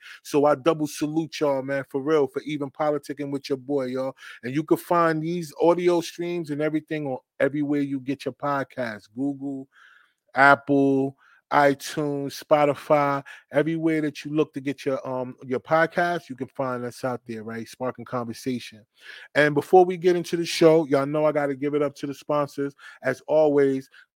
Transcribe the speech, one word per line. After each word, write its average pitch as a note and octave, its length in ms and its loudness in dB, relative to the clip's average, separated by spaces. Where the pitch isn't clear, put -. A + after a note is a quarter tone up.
So C#3+ 220 2
I D3 100 6
double D3+ 320 0
salute D3+ 520 -4
y'all, C#3 220 0
man, C3+ 280 -4
for C#3 120 -4
real, D3 260 2
for C3+ 160 -6
even C#3 280 -6
politicking D3 580 -4
with C#3 200 -6
your C3+ 100 -2
boy, C3 280 -2
y'all. C3 280 -6
And B2+ 140 -6
you D#3 80 -2
can D3+ 140 2
find E3 440 2
these E3 400 -6
audio F3 400 4
streams E3+ 480 -6
and D3 120 -4
everything D3+ 440 -4
on C3 120 -6
everywhere C#3+ 420 0
you C#3 180 -4
get C3+ 260 -6
your B2+ 80 -6
podcasts. B2+ 840 -6
Google, C3+ 520 -8
Apple, C#3 800 4
iTunes, C#3+ 880 0
Spotify, C#3+ 840 2
everywhere D#3+ 500 0
that D3 220 -6
you D3 100 -10
look D3+ 200 0
to C#3 80 -10
get C3+ 240 -8
your, C3 220 -4
um, B2+ 280 -6
your B2+ 140 -4
podcast, E3 680 0
you C3 60 -12
can B2+ 120 -8
find B2+ 380 -6
us - 180 -12
out B2 240 -4
there, A2 160 -10
right? A2+ 240 -10
Sparking B2 380 -8
Conversation. A#2 800 -8
And D3 200 4
before F3+ 300 6
we F#3 120 -4
get F3 180 2
into F3 220 -4
the E3+ 80 -2
show, D#3+ 400 6
y'all C#3 200 2
know D3+ 200 0
I D3+ 60 4
gotta C#3+ 240 0
give C#3+ 180 -4
it D3 80 2
up C#3 140 -2
to - 120 -10
the C#3 60 -6
sponsors. C#3+ 640 -4
As C3 260 -2
always, C#3+ 600 4